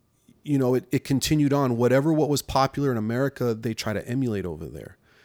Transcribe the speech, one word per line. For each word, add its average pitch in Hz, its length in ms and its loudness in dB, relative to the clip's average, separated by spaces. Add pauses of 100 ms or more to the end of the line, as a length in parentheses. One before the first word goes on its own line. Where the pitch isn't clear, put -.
(440)
you 143 140 0
know, 123 180 2
it, 123 160 -2
it 131 120 0
continued 143 500 2
on. 131 240 2
Whatever 135 360 4
what 151 160 2
was 139 120 0
popular 135 500 0
in 117 60 -2
America, 120 560 -2
they 113 200 -4
try 110 200 -6
to 98 140 -4
emulate 120 380 -2
over 82 200 -8
there. 64 320 -14 (280)